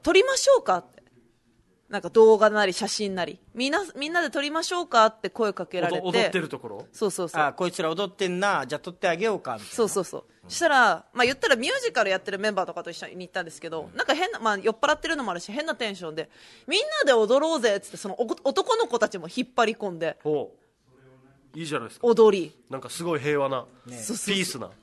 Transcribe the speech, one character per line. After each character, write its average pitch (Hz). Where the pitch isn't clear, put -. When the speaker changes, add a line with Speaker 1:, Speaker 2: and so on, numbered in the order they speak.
Speaker 1:
「撮 330
り 381
ま 508
し -
ょ 523
う -
か」 185
っ 175
て。 -
な 196
ん -
か 175
動 220
画 208
な 208
り 180
写 202
真 202
な 180
り。 -
「み 254
ん -
な、 381
み 285
ん 330
な 349
で 302
撮 285
り 294
ま 330
し -
ょ 349
う -
か」 226
っ -
て 185
声 208
か 180
け 180
ら 175
れ 175
て。 180
Speaker 2:
お 180
ど-、 233
踊 214
っ 156
て 185
る 156
と 135
こ 117
ろ？ 104
Speaker 1:
そ 220
う 185
そ 180
う 160
そ 165
う。 -
Speaker 3:
あ、 139
こ 180
い 170
つ 185
ら 160
踊 190
っ -
て 190
ん 180
な、 185
じ 135
ゃ -
あ -
撮 -
っ 180
て 190
あ 165
げ 185
よ 214
う -
か、 123
み 107
た -
い -
な。 -
Speaker 1:
そ 233
う 196
そ 190
う -
そ -
う。 -
し -
た 339
ら、 233
ま 247
あ、 -
言 262
っ -
た 466
ら 262
ミ 254
ュ -
ー 539
ジ 480
カ 226
ル 196
や 190
っ 185
て 196
る 190
メ 214
ン 214
バ 185
ー 160
と 170
か 170
と 170
一 170
緒 160
に -
行 185
っ 175
た 185
ん -
で 160
す -
け 165
ど、 160
な 359
ん -
か -
変 370
な、 -
ま 220
あ、 196
酔 220
っ 220
払 294
っ -
て 330
る 320
の 277
も 202
あ 170
る 170
し、 -
変 294
な 311
テ 220
ン 196
シ 175
ョ 156
ン 156
で、 156
「み 339
ん -
な 605
で 277
踊 233
ろ 320
う 254
ぜ」 214
っ 196
つ -
っ -
て、 180
そ 196
の 190
お-、 247
男 381
の 453
子 233
た 214
ち 196
も 165
引 240
っ -
張 233
り 220
込 202
ん 165
で。 160
Speaker 2:
お 147
う。 -
い 160
い 165
じ 147
ゃ 135
な 117
い -
で -
す -
か。 240
Speaker 1:
踊 220
り。 151
Speaker 2:
な 135
ん -
か 123
す -
ご 170
い 131
平 143
和 135
な、 127
Speaker 3:
ね。 123
Speaker 1:
そ -
う -
そ 151
う -
そ -
う。 -
Speaker 2:
ピ 190
ー -
ス 139
な。 95